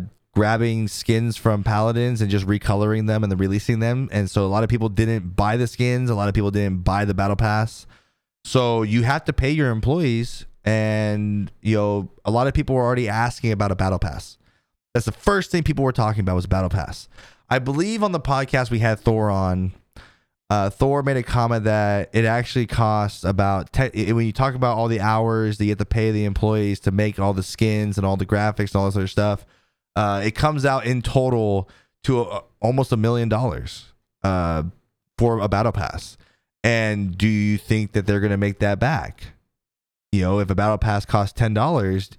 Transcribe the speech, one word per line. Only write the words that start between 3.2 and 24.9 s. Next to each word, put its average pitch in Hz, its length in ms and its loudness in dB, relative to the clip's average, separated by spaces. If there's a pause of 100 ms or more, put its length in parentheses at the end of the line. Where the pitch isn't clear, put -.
and 101 80 0
then 92 60 -2
releasing 101 420 0
them. 120 320 -2
And 101 180 -2
so 101 160 0
a - 20 0
lot 101 160 0
of 113 60 -2
people 113 200 0
didn't 104 460 -2
buy 104 220 0
the 123 100 0
skins. 123 420 -2
A 117 60 0
lot 101 120 0
of 98 60 -2
people 101 160 2
didn't 98 340 -2
buy 98 220 2
the 101 80 0
Battle 98 220 0
Pass. 107 500 -2 (580)
So 120 380 2
you 110 220 2
have 135 220 0
to 151 80 -2
pay 131 180 0
your 151 180 2
employees. 117 800 -2 (180)
And, 104 840 0 (100)
you 107 140 2
know, 104 340 0 (160)
a 104 60 0
lot 120 160 2
of 135 80 -2
people 135 180 0
were 127 100 2
already 123 240 0
asking 113 440 -2
about 101 200 0
a 92 40 -2
Battle 95 240 0
Pass. - 400 -8 (560)
That's 120 100 0
the 113 60 -2
first 202 400 0
thing 175 100 0
people 139 220 0
were 131 80 0
talking 107 300 0
about 92 140 0
was 90 120 0
Battle 92 220 0
Pass. - 380 -6 (400)
I 127 120 0
believe 156 420 -2
on 208 100 0
the 175 80 -2
podcast 135 520 0
we 117 80 0
had 110 200 2
Thor 110 300 0
on, 92 440 0 (760)
uh, 101 220 0
Thor 139 320 0
made 135 140 0
a 123 40 -2
comment 117 440 0
that 104 460 0
it 113 140 2
actually 117 400 0
costs 107 580 0
about 98 480 0
te-, - 380 -2
i-, - 40 2
when 117 120 2
you 110 80 -2
talk 135 220 -2
about 123 220 0
all 113 100 -2
the 113 120 0